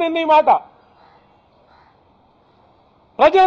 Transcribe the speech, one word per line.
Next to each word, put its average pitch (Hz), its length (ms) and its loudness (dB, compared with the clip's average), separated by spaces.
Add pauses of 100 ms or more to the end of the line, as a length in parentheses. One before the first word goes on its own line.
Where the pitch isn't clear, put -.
నిన్న 330 220 -6
ఈ 311 100 -6
మాట, 311 140 0 (2750)
ప్రజల 359 280 2